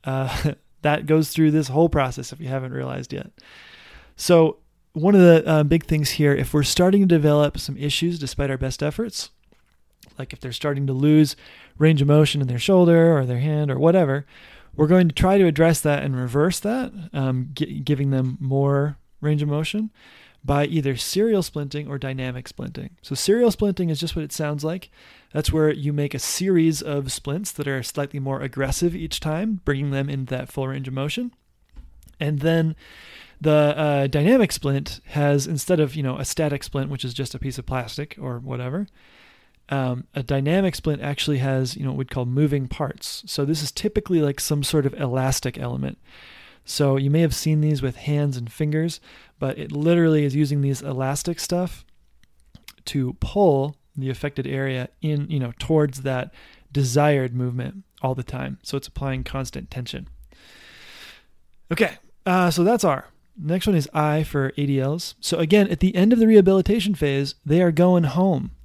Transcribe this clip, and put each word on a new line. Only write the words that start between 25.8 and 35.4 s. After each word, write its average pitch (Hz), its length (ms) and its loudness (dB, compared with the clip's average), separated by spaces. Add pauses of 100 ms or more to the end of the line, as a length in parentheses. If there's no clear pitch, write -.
make 147 220 -4
a - 40 -6
series 165 640 0
of 143 300 -6
splints 175 400 -8
that 143 160 -6
are 135 140 -4
slightly 143 360 -8
more 135 240 -4
aggressive 139 520 -2
each - 260 -8
time, 185 440 -4
bringing 139 280 -2
them 139 180 -4
into 131 240 -6
that 127 160 -8
full 135 180 -6
range 135 200 -8
of 131 60 -8
motion. 151 380 -6 (840)
And 147 220 -2
then 160 340 2 (640)
the, 151 360 4
uh, 143 320 0
dynamic 185 420 4
splint 139 560 -4
has, 143 400 0